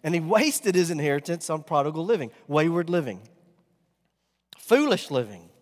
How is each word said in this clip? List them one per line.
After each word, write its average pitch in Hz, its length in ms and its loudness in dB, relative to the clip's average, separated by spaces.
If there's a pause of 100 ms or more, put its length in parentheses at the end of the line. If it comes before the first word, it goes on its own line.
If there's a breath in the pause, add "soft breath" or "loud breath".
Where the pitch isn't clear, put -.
and 160 100 -2
he 170 60 2
wasted 214 560 2
his 180 160 2
inheritance 151 580 -4
on 156 140 -4
prodigal 156 420 -2
living, 165 260 -2 (160 loud breath)
wayward 165 420 0
living, 131 320 -2 (1400)
foolish 254 540 2
living. 104 380 -6 (120)